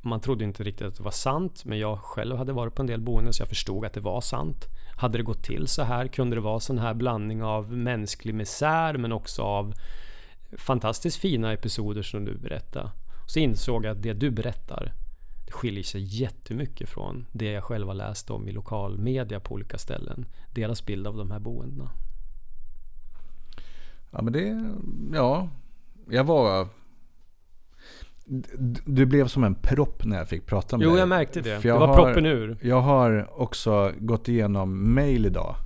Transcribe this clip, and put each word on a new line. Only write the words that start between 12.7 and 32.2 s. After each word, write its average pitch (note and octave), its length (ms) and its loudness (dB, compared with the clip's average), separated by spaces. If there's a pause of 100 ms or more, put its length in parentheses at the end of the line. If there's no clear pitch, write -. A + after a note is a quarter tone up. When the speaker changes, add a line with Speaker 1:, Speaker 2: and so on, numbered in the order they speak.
Speaker 1:
Så - 120 2
insåg A#2 460 4
jag G#2+ 60 0
att G#2 120 -2
det A2+ 100 0
du C3 180 2
berättar, - 640 -2 (520)
det - 60 -6
skiljer G2+ 320 -4
sig G2 180 -4 (200)
jättemycket - 680 -4
från - 420 -6
det G#2+ 200 -4
jag G#2 120 -4
själv G#2+ 240 -4
har F#2+ 80 -4
läst G2+ 360 -8
om G2+ 160 -6
i G2 40 -6
lokalmedia G#2 880 -4
på - 140 -8
olika - 240 -6
ställen. - 480 -6 (280)
Deras A2+ 320 -4
bild G2+ 220 -4
av G#2+ 100 -4
de G2 140 -4
här G#2+ 80 -4
boendena. A#2+ 500 -4 (2250)
Speaker 2:
Ja, - 100 -6
men A#2 120 -2
det... G#3+ 380 -2 (420)
Ja. D3+ 340 2 (600)
Jag B2 140 4
var... G#2+ 440 4 (1600)
d-, C3 220 -8 (100)
d-, A#2+ 280 -2
du C3 200 4
blev C3+ 220 6
som B2+ 160 2
en G2 120 4
propp - 500 2
när G#2+ 120 0
jag D#2+ 120 -6
fick E2 160 -6
prata G#2 320 -2
med C3+ 80 4
Speaker 1:
Jo, E3 60 8
Speaker 2:
dig. F3+ 80 6
Speaker 1:
jag F3+ 100 4
märkte F3 320 0
det. G#2+ 200 -4
Speaker 2:
För A#2+ 80 4
jag A#2 120 6
Speaker 1:
Det - 60 8
var - 0 -
Speaker 2:
har, C#3 80 8 (100)
Speaker 1:
proppen C3 200 4